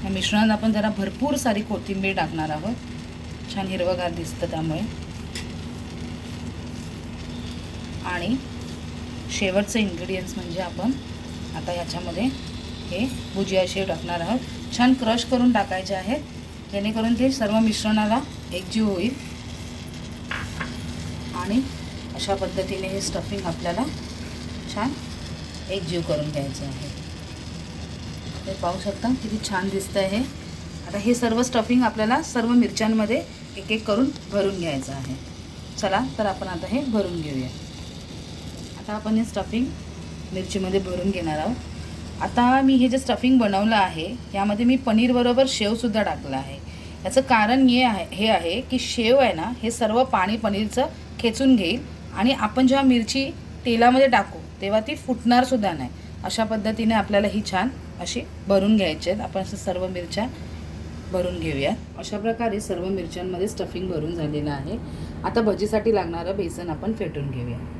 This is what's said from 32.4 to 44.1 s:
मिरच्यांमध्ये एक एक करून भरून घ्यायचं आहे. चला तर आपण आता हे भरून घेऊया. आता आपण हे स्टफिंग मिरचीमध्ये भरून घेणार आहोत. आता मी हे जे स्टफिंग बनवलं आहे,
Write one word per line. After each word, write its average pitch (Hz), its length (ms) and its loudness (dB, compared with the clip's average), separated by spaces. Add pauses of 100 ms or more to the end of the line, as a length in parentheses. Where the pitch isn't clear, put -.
मिरच्यांमध्ये 220 720 4 (340)
एक 196 160 -8
एक 220 140 0
करून 226 220 4 (240)
भरून 196 260 2
घ्यायचं 139 340 -2
आहे. 131 220 -6 (640)
चला 196 220 2 (180)
तर 214 80 2
आपण 190 220 -2
आता 175 180 -6
हे 247 180 0
भरून 190 360 0
घेऊया. 135 280 -4 (1300)
आता - 140 -8
आपण 214 220 0
हे 226 100 4
स्टफिंग 220 420 0 (640)
मिरचीमध्ये 190 480 0
भरून 180 300 0
घेणार 165 280 0
आहोत. 202 180 0 (640)
आता 247 380 6
मी 269 140 8
हे 247 140 8
जे 254 100 4
स्टफिंग 254 400 4
बनवलं 214 380 6
आहे, 175 320 2 (260)